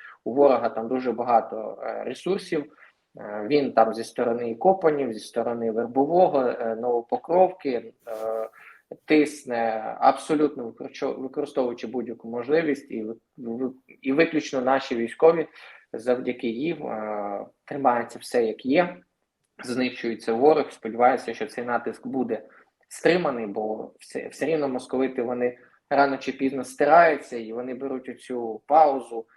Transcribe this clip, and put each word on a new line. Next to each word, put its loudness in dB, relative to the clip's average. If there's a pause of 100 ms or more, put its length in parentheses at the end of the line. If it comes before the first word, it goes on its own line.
(240)
у -6
ворога 6
там -6
дуже -2
багато, 0
е, -6
ресурсів, -4 (440)
е, -8
він 2
там 6
зі -6
сторони -2
Копанів, 2
зі -10
сторони -4
Вербового, 2
е, -2
Новопокровки, 0 (140)
е, -6 (560)
тисне, 0
абсолютно 2
викорчо-, -8
використовуючи -4
будь-яку -8
можливість, -2
і -6
ви-, -8 (220)
ви-, -6 (300)
і -2
виключно 0
наші 0
військові 4 (460)
завдяки -2
їм, -4
е, -6 (200)
тримається 0
все, 0
як -4
є, 2 (680)
знищується -4
ворог. 4
Сподіваюся, 0
що -6
цей -10
натиск -4
буде -4 (460)
стриманий, 0
бо -8
все, -12
все -8
рівно 0
московити, -2
вони -2 (320)
рано 4
чи -6
пізно -4
стираються, 4
і -10
вони -8
беруть -8
оцю -8
паузу 4 (120)